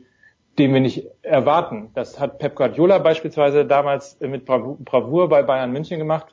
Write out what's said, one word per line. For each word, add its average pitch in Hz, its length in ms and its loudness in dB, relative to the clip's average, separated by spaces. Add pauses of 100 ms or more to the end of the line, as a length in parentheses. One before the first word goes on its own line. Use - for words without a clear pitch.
(600)
den 135 120 4
wir 135 100 4
nicht - 260 -4 (160)
erwarten. 135 720 0
Das - 240 -8
hat 139 180 -6
Pep 143 180 -6
Guardiola 160 440 2
beispielsweise 147 680 2
damals 139 540 -2
mit 135 260 -8
Bravu-, 127 340 -2
Bravour 135 480 0
bei 151 140 4
Bayern 131 300 0
München 156 260 -6
gemacht, 156 360 -4